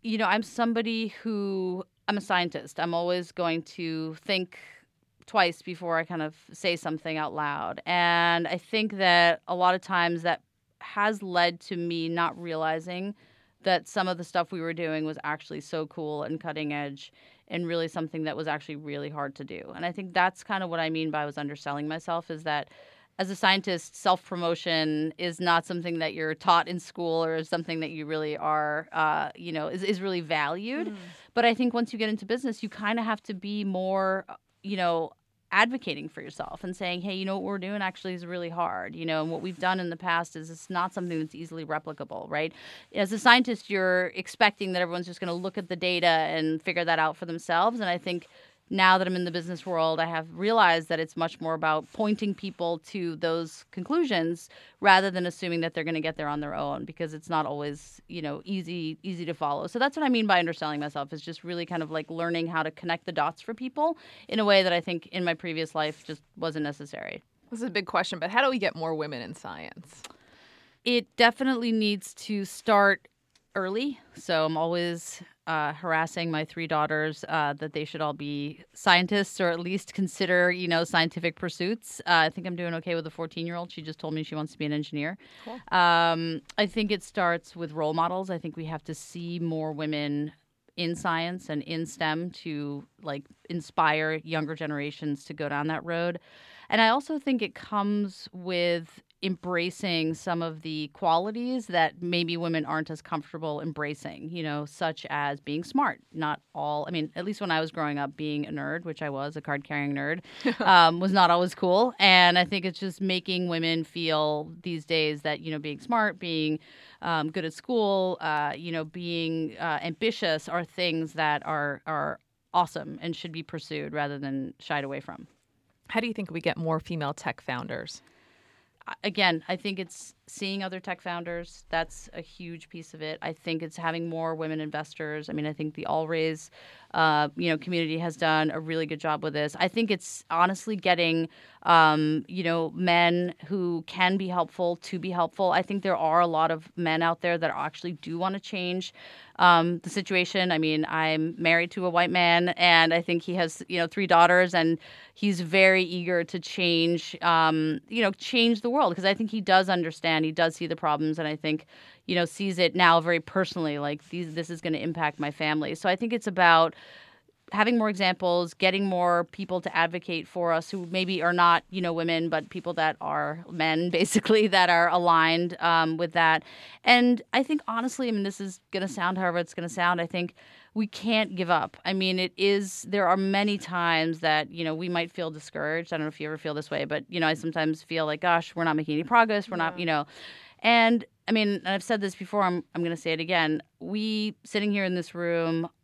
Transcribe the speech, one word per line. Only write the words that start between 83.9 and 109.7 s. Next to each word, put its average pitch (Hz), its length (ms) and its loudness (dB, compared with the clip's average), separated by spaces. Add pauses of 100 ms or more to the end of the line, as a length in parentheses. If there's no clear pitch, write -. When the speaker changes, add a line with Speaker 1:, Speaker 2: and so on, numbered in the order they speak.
Speaker 1:
told 156 160 -8
me 156 80 -4
she 156 120 -10
wants 151 180 -6
to - 60 -20
be 156 60 -6
an 147 80 -2
engineer. 151 460 -4 (260)
Speaker 2:
Cool. 233 160 -12 (100)
Speaker 1:
Um, 170 720 4 (160)
I 214 80 4
think 208 260 -2
it 202 120 -2
starts 170 520 -2
with 170 180 -8
role 151 200 0
models. 180 380 0
I 175 80 -4
think 156 180 -8
we 165 100 -10
have 156 180 -10
to 156 100 -8
see 170 440 -10
more 156 340 -2
women 147 600 -4 (460)
in 170 160 -2
science 170 560 -4
and 151 140 -4
in 165 200 -6
stem 160 460 -4
to, 147 560 -10 (160)
like, 143 220 -8 (260)
inspire 156 720 0
younger 160 300 -2
generations 147 720 -6
to 151 80 -12
go 147 160 -4
down 143 160 -2
that 160 180 -4
road. 170 360 -2 (500)
And 214 100 2
I 226 80 6
also 285 300 0
think 262 240 0
it 196 120 -6
comes 208 760 -4
with 175 720 -2 (220)
embracing 175 920 0
some 170 280 -4
of 160 200 -6
the 151 320 -6
qualities 220 720 0
that 165 260 2 (100)
maybe 175 340 0
women 165 280 0
aren't 156 260 -4
as 156 100 -10
comfortable 156 600 -8
embracing, 151 720 -8
you 170 120 -8
know, 147 220 -4
such 160 460 -4
as 143 280 -2
being 147 240 -6
smart. 254 380 -2 (120)
Not 151 280 -4 (160)
all, 147 320 -4
I - 20 -8
mean, 156 240 -2
at 175 100 -6
least 202 160 -6
when 185 120 -2
I 160 80 2
was 160 100 -2
growing 147 280 -4
up, 143 180 -6
being 151 320 -4
a - 20 -10
nerd, 147 340 -6
which 160 160 -10
I 151 100 -6
was, 143 260 -6
a 151 40 -10
card-carrying 143 540 -4